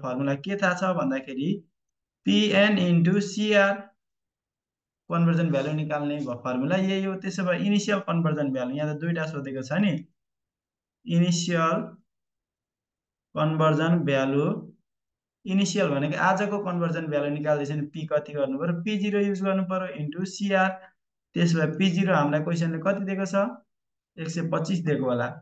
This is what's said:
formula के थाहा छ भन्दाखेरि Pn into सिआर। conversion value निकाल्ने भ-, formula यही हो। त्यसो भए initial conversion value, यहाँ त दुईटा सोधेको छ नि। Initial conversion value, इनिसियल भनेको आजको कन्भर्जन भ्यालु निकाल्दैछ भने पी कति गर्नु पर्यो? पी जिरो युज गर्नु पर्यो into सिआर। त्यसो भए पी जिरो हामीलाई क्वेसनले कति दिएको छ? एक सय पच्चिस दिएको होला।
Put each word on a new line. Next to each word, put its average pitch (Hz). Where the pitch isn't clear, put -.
formula 135
के 190
थाहा 180
छ 185
भन्दाखेरि 135
Pn 208
into 175
सिआर। 202
conversion 170
value 139
निकाल्ने 147
भ-, 120
formula 135
यही 190
हो। 190
त्यसो 190
भए 175
initial 202
conversion 151
value, 127
यहाँ 151
त 147
दुईटा 165
सोधेको 135
छ 135
नि। 170
Initial 170
conversion 156
value, 139
इनिसियल 190
भनेको 147
आजको 202
कन्भर्जन 170
भ्यालु 147
निकाल्दैछ 147
भने 151
पी 160
कति 151
गर्नु 135
पर्यो? 170
पी 214
जिरो 202
युज 202
गर्नु 190
पर्यो 185
into 151
सिआर। 190
त्यसो 170
भए 156
पी 190
जिरो 185
हामीलाई 147
क्वेसनले 165
कति 196
दिएको 190
छ? 190
एक 165
सय 165
पच्चिस 165
दिएको 135
होला। 123